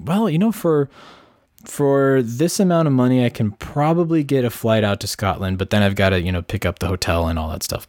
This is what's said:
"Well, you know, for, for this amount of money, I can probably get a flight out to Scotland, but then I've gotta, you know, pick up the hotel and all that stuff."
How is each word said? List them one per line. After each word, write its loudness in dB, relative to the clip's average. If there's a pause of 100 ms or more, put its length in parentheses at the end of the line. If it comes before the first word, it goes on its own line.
"Well, 0
you 0
know, 2
for, 0 (760)
for 2
this -2
amount 4
of 2
money, 4
I 0
can -2
probably -2
get 0
a -2
flight 0
out -2
to -8
Scotland, -4
but -4
then 2
I've 2
gotta, 2
you -2
know, -2
pick -6
up -2
the -2
hotel -2
and -2
all -6
that -8
stuff." -8